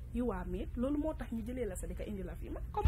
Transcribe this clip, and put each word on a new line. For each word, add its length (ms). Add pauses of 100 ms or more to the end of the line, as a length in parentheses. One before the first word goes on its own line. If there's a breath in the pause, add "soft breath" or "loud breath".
(120)
You 200
are 120
maid. 320
Loolu 220
moo 160
tax 160
ñu 160
jëlee 200
la 100
sa 100
dëkk 220
indi 160
la 100
fi." 160
Ma 100
ne 120
ko, 160